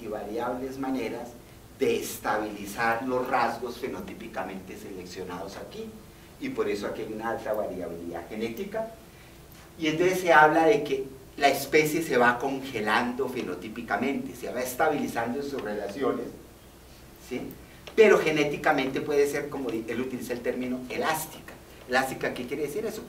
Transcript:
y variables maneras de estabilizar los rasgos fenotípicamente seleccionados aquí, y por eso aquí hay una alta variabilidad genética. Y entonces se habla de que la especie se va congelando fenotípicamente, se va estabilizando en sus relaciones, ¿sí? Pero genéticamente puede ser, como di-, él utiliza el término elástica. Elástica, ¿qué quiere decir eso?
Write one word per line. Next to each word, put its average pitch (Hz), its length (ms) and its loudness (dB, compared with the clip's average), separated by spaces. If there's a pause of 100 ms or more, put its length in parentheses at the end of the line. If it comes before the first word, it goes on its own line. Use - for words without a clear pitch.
y 110 40 -10
variables 120 720 -4
maneras 120 520 -4 (480)
de 117 180 4
estabilizar 107 1080 -2
los 127 220 0
rasgos 123 520 0
fenotípicamente 101 1000 -8
seleccionados 90 800 -10
aquí, - 300 -12 (540)
y 135 100 -4
por 104 180 0
eso 104 180 -2
aquí 107 160 -6
hay 107 100 -6
una 113 180 -4
alta 107 240 -2
variabilidad 85 760 -6
genética. 117 600 -6 (920)
Y 160 80 -2
entonces 180 340 2
se 175 120 6
habla 156 340 10
de 143 180 6
que 135 200 -2 (340)
la 143 100 6
especie 151 540 4
se 131 160 2
va 120 200 6
congelando 123 920 0
fenotípicamente, 110 1080 -4
se - 160 -8
va 123 80 -4
estabilizando 123 800 0
en - 80 -6
sus 127 140 -6
relaciones, 107 640 -2 (1040)
¿sí? - 120 -6 (560)
Pero 214 220 12
genéticamente 143 800 2
puede 143 260 4
ser, 143 220 -2
como 135 220 -6
di-, 113 180 -4
él 120 120 -2
utiliza 127 340 -4
el 120 60 -6
término 123 400 -2 (100)
elástica. - 640 -4 (340)
Elástica, 127 460 0
¿qué 127 120 -6
quiere 147 180 -4
decir 196 220 -4
eso? - 220 -8